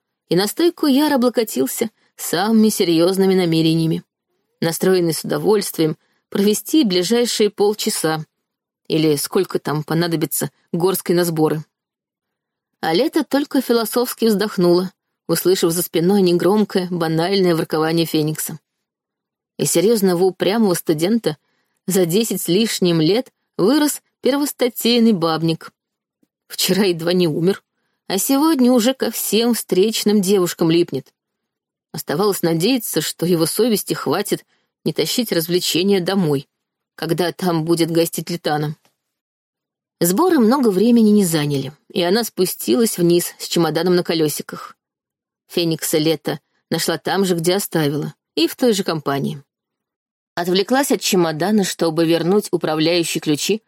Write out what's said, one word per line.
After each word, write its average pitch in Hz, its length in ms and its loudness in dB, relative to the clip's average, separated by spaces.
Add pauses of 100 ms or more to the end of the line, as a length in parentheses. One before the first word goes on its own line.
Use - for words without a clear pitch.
(300)
И 160 60 0
на 196 120 2
стойку 330 400 0
Яр 294 240 2
облокотился 247 800 -2 (260)
самыми 214 540 2
серьезными 190 680 2
намерениями, 165 680 0 (580)
настроенный 170 520 0
с - 120 -10
удовольствием 160 720 -2 (320)
провести 214 560 0
ближайшие 208 640 0
полчаса, 196 760 -2 (600)
или 156 300 2
сколько - 420 -2
там 147 240 -6
понадобится 165 680 -4 (200)
Горской 185 440 -2
на 175 100 2
сборы. 156 400 -2 (1120)
А - 140 -2
Лето 277 320 0
только 277 360 -2
философски 233 640 -2
вздохнула, 185 680 2 (340)
услышав 170 440 2
за 170 120 -4
спиной 180 380 2
негромкое, 180 680 2
банальное 175 640 0
воркование 160 500 0
Феникса. 156 520 -4 (1000)
И - 80 -2
серьезного 185 580 2
упрямого 185 520 0
студента — 165 600 -2 (520)
за 185 160 2
десять 190 380 -2
с - 40 -10
лишним 175 540 0
лет 196 320 0 (240)
вырос 285 460 0 (180)
первостатейный 247 920 0
бабник. 165 580 -2 (760)
Вчера - 360 -2
едва 175 300 0
не 180 140 2
умер, 160 360 -2 (440)
а 185 120 -4
сегодня 277 520 2
уже 254 220 2
ко 220 160 -4
всем 233 460 -2
встречным 208 640 0
девушкам 180 480 0
липнет. 165 420 0 (800)
Оставалось 185 520 -2
надеяться, 170 580 0
что - 240 -6
его 165 220 2
совести 214 480 -2
хватит 170 500 -4 (400)
не 156 80 -4
тащить 190 380 -4
развлечения 180 680 0
домой, 165 480 0 (460)
когда 165 380 -4
там 170 340 -2
будет 165 240 0
гостить 165 400 -2
Летана. 151 460 -4 (1200)
Сборы 302 380 2
много 240 320 2
времени 220 400 4
не 208 160 4
заняли, 147 480 -2 (180)
и - 120 -2
она 196 200 0
спустилась 220 760 -2
вниз 175 400 2
с - 80 -12
чемоданом 165 480 0
на 175 80 0
колесиках. - 760 -6 (720)
Феникса 165 500 -2
Лето 156 420 -2 (300)
нашла 160 300 -2
там 185 260 -2
же, 180 100 0
где 170 200 0
оставила, 156 580 -2 (220)
и 320 120 0
в - 80 -14
той 247 180 2
же 190 100 -2
компании. 147 600 -4 (920)
Отвлеклась 190 540 0
от 254 120 0
чемодана, 180 640 0
чтобы 165 420 0
вернуть 170 440 2
управляющей 165 680 0
ключи 160 480 -2